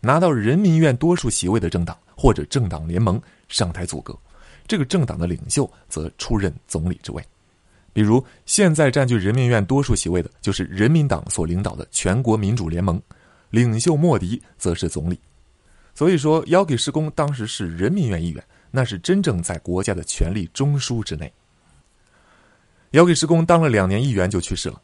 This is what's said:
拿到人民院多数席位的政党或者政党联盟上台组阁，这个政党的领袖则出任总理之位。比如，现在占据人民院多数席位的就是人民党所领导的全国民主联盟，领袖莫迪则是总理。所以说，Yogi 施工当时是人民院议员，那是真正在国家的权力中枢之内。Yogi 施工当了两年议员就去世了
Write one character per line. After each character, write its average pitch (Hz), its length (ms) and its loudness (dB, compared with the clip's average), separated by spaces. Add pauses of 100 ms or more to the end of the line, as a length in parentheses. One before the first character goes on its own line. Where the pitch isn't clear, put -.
拿 135 180 2
到 175 140 4
人 120 260 2
民 175 200 4
院 147 180 4
多 160 180 2
数 131 140 -4
席 - 180 -2
位 104 140 2
的 85 80 -2
政 85 160 -2
党 82 100 -8 (220)
或 123 160 6
者 - 140 0
政 123 200 -2
党 80 220 -6
联 85 120 -2
盟 107 200 2 (280)
上 90 220 -2
台 87 140 -8
组 78 160 -8
阁， - 180 -16 (480)
这 214 120 -2
个 143 80 0
政 165 180 0
党 76 140 -6
的 85 80 -2
领 87 120 -4 (120)
袖 - 200 -2 (200)
则 78 260 -8
出 - 220 -2
任 95 120 -2 (160)
总 82 240 -4
理 - 120 -8
之 - 100 -12
位。 - 100 -10 (720)
比 104 80 0
如， 110 240 4 (220)
现 185 280 4
在 147 160 2
占 131 160 2
据 120 100 2
人 101 180 0
民 127 120 2
院 117 160 2
多 131 200 0
数 123 120 0
席 - 140 -4
位 87 140 0
的 - 80 -8 (100)
就 - 100 -4
是 95 140 -2
人 101 260 2
民 156 160 4
党 92 220 -2
所 - 160 -4
领 87 180 -2
导 - 140 -6
的 - 140 -12
全 101 320 0
国 110 120 2
民 107 220 0
主 101 100 -4
联 85 160 -4
盟， 95 160 0 (520)
领 113 280 2
袖 156 160 0
莫 151 240 2
迪 92 240 -6 (140)
则 85 180 -2
是 85 140 -6
总 80 220 -6
理。 87 100 -6 (760)
所 151 140 2
以 185 80 4
说， 151 300 0
Yogi 165 320 2
施 - 120 -4
工 156 200 -2
当 147 240 -2
时 113 120 -6
是 85 300 -6
人 95 160 0
民 185 160 0
院 87 140 -2
议 85 80 -4
员， 71 120 -12 (280)
那 131 120 -2
是 104 180 -4
真 196 220 0
正 110 200 -2
在 87 160 -6
国 90 240 -4
家 104 100 -2
的 87 100 -6
权 - 300 -4
力 95 220 -6
中 143 240 0
枢 120 240 -4
之 - 120 -8
内。 73 160 -10 (1600)
Yogi 170 220 8
施 156 120 -2
工 165 180 4
当 170 160 4
了 160 80 2
两 104 180 4
年 101 160 0
议 139 80 -2
员 92 200 0
就 92 100 0
去 90 160 -6
世 - 140 -6
了 - 140 -18